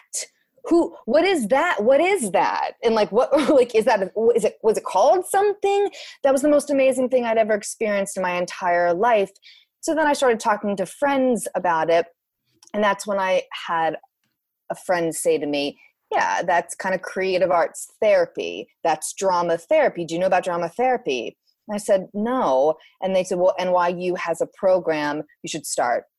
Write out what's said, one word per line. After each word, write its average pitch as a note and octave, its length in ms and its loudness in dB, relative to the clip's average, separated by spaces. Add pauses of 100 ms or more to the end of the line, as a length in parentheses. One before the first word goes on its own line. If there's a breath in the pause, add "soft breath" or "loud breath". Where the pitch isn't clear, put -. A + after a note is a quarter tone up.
(640)
Who, E4 300 2 (120)
what D4 180 2
is E4 240 0
that? C#4 340 0
What C4+ 180 4
is E4+ 320 0
that?" G2 400 0 (100)
And, A3+ 120 2
like, G#3 180 0
what, A#3 200 2
<laughs> C#4 180 2
like, B3 240 4
is A3 100 4
that, G#3 280 0 (220)
is G#3 100 0
it, - 180 -2
was G#3+ 140 2
it - 80 -6
called D4+ 420 2
something? G4+ 640 0 (320 loud breath)
That C4+ 100 2
was C4 100 0
the D4 60 2
most D4 220 2
amazing C4 380 2
thing B3+ 160 0
I'd A3+ 140 0
ever A3 160 2
experienced G3+ 600 -4
in F#3+ 60 -4
my F3+ 100 -2
entire F3 600 0
life. G3+ 380 2 (500 loud breath)
So E4 140 -2
then D4+ 120 0
I D4 60 2
started B3 280 0
talking G#3 360 -2
to F#3+ 100 -4
friends C4 680 -2
about E3 360 0
it. E3+ 160 2 (680)
And G#3 100 -2
that's G3 220 -2
when G3+ 120 -2
I F#3 240 0 (240)
had E3 300 -2 (760)
a E3+ 40 -6
friend E3+ 400 -4
say D#3+ 240 0
to D3 80 -4
me, C#3+ 320 -4 (340 soft breath)
"Yeah, F#3 300 -2
that's F3 320 -2
kind F#3+ 200 -6
of F#3 80 -6
creative F#3 480 -2
arts E3 380 -2 (140)
therapy. E3 680 0 (160)
That's D#3+ 300 -2
drama F3 420 0
therapy. A3+ 480 0
Do E3 100 -8
you E3+ 60 -2
know F#3 60 0
about F#3 180 2
drama F3 240 -4
therapy?" A#3+ 680 -2 (320)
And G#3 60 -8
I G#3 40 -4
said, G3 340 0
"No." G3 600 0 (260 soft breath)
And F#3+ 160 -2
they F#3 80 2
said, F#3 140 -4
"Well, F#3 200 2
N F#3 140 0
Y F3 160 2
U F3+ 280 -4
has E3+ 240 -4
a E3 60 -2
program. D#3 760 0 (200 soft breath)
You E3 60 -12
should D#3 160 -8
start A#2+ 400 -2 (140)